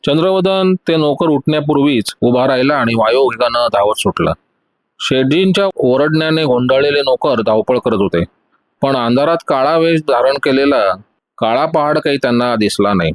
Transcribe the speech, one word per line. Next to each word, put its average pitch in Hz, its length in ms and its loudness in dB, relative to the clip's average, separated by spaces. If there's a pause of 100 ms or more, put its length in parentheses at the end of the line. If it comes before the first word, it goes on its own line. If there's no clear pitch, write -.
चंद्रवदन 190 680 2 (140)
ते 165 80 2
नोकर 151 300 0
उठण्यापूर्वीच 147 920 0
उभा 123 280 2
राहिला 135 260 0
आणि 117 200 -2
वायुवेगानं 120 800 0
धावत 104 260 0
सुटला. 85 340 -2 (680)
शेठजींच्या 170 680 0 (100)
ओरडण्याने 156 680 0
गोंधळलेले 135 560 0
नोकर 131 400 0
धावपळ 110 380 0
करत 110 180 -2
होते, 90 280 0 (580)
पण 135 140 0
अंधारात 131 420 0 (100)
काळा 147 300 0
वेश 165 220 2
धारण 135 340 0
केलेला 135 600 2 (440)
काळा 123 280 0
पहाड 151 320 0
काही 143 180 -2
त्यांना 123 400 0
दिसला 104 360 0
नाही. 85 220 0